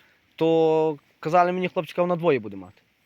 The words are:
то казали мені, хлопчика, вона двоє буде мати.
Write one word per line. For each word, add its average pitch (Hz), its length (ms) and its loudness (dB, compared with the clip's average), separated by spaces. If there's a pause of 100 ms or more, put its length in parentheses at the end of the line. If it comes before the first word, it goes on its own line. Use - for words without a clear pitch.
(360)
то 160 640 2 (220)
казали 175 320 2
мені, 185 180 -4
хлопчика, 180 320 -6
вона 180 140 0
двоє 160 240 2
буде 101 180 -12
мати. 92 240 -20 (240)